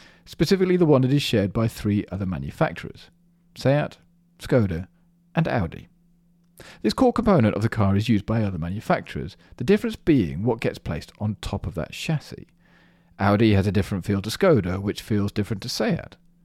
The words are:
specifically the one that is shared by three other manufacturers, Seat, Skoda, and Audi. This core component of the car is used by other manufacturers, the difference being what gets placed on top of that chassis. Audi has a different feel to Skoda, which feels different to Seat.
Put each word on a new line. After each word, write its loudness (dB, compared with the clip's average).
specifically 0
the 4
one 6
that 2
is 4
shared 0
by 0
three -2
other -6
manufacturers, -6
Seat, 0
Skoda, 0
and 0
Audi. -4
This 0
core 4
component 4
of -4
the 0
car 2
is -2
used 2
by 0
other -4
manufacturers, -6
the -8
difference 0
being 2
what 0
gets -4
placed -8
on -2
top -6
of -8
that -8
chassis. -6
Audi 4
has 4
a 0
different -2
feel -2
to -8
Skoda, 2
which -6
feels -2
different -4
to -10
Seat. -4